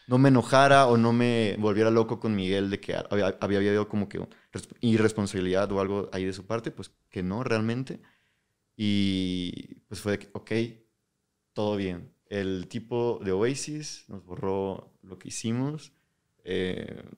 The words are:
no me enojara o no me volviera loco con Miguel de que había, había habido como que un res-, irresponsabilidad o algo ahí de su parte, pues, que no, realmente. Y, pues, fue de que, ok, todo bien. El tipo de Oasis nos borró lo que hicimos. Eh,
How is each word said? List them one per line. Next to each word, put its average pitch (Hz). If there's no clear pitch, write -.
no 123
me 135
enojara 135
o 120
no 117
me 117
volviera 107
loco 113
con 110
Miguel 98
de 98
que 90
había, 98
había 101
habido 104
como 101
que 90
un 90
res-, -
irresponsabilidad 101
o 98
algo 98
ahí 95
de 95
su 92
parte, 113
pues, -
que 95
no, 98
realmente. 117
Y, 95
pues, 101
fue 104
de 98
que, -
ok, -
todo 104
bien. 90
El 95
tipo 120
de 95
Oasis 139
nos 95
borró 95
lo 92
que -
hicimos. 131
Eh, 92